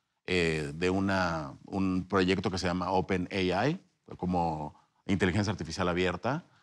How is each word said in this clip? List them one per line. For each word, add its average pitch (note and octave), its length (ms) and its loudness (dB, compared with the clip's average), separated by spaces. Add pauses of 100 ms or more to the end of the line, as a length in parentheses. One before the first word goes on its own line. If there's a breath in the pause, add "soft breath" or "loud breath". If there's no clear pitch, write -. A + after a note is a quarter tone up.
(260)
eh, D#2+ 460 0
de E2 180 0
una, F2+ 640 0 (100)
un F#2 440 0
proyecto F#2+ 420 2
que F#2 80 -4
se F#2 100 -2
llama F2+ 240 -2
Open F#2 400 0
A F#2 340 0
I, E3+ 140 -2 (360)
como E2 580 -2 (320 soft breath)
inteligencia G2 440 2
artificial F2 380 -4
abierta, F2+ 560 0 (180 soft breath)